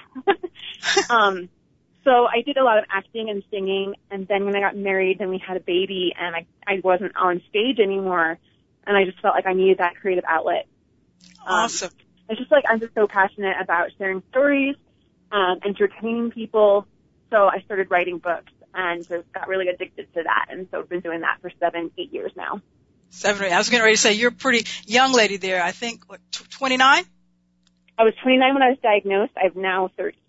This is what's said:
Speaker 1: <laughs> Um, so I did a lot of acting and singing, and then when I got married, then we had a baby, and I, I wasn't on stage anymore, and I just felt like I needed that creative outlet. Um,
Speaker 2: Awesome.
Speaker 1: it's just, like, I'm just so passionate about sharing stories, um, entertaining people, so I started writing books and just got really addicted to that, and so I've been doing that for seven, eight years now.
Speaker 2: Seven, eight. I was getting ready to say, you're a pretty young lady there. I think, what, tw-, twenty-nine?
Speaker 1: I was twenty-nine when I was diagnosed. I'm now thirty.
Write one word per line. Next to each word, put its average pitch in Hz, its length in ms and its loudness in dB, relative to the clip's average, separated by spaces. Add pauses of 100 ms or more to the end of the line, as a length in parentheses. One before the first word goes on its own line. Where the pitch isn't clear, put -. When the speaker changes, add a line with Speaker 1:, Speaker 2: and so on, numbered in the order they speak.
(260)
Speaker 1:
<laughs> - 840 -2
Um, 196 380 2 (560)
so 240 220 6
I 226 160 0
did 285 140 -4
a 269 80 2
lot 220 140 6
of 214 120 0
acting 220 380 -6
and 202 220 -6
singing, 196 440 -4 (160)
and 190 160 -10
then 196 200 0
when 202 100 -2
I 202 40 -2
got 202 160 -2
married, 190 420 0
then 196 100 -6
we 185 100 -4
had 185 180 -8
a 175 40 -6
baby, 185 580 -4
and 175 160 -6
I, 170 120 -8 (200)
I 196 160 -2
wasn't 180 340 0
on 180 320 0
stage 220 300 -2
anymore, 190 600 0 (480)
and 202 100 2
I 196 80 4
just 185 160 -8
felt 196 140 2
like 185 120 0
I 190 60 0
needed 185 260 4
that 175 180 0
creative 180 300 -2
outlet. 165 400 -2 (800)
Um, 180 180 0
Speaker 2:
Awesome. - 280 -6 (360)
Speaker 1:
it's 220 100 -6
just, 254 140 -6
like, 285 160 6
I'm 226 120 2
just 226 140 -10
so 214 120 2
passionate 196 540 0
about 175 380 -2
sharing 190 320 -4
stories, 277 460 2 (560)
um, 185 320 0
entertaining 220 640 -4
people, 208 560 2 (440)
so 202 180 4
I 196 140 0
started 190 280 -4
writing 180 280 0
books - 340 -6 (200)
and 175 340 -2
just 170 260 -8
got 185 160 -10
really 190 180 -2
addicted 180 480 -8
to 170 80 -4
that, 135 280 0
and 185 200 -12
so - 80 -8
I've 160 100 -10
been 175 120 -6
doing 165 220 -8
that - 180 -4
for 180 180 -14
seven, 170 400 -4
eight 175 140 -12
years - 240 -8
now. 190 240 -10 (500)
Speaker 2:
Seven, 202 360 -4
eight. 180 60 -2
I 175 60 4
was 214 100 0
getting 233 140 2
ready 220 140 6
to 208 40 2
say, 220 120 4
you're 226 180 2
a - 20 -10
pretty 240 340 0 (200)
young 254 260 4
lady 208 240 4
there. 185 280 -2
I 175 80 -2
think, 233 360 -12
what, - 120 -20 (100)
tw-, - 200 -14
twenty-nine? 269 540 4 (920)
Speaker 1:
I 226 60 6
was 220 180 4
twenty-nine 262 320 4
when 269 80 2
I 254 60 6
was 262 120 0
diagnosed. 202 560 0
I'm 180 240 -2
now 185 360 -2
thirty. 185 220 -8 (100)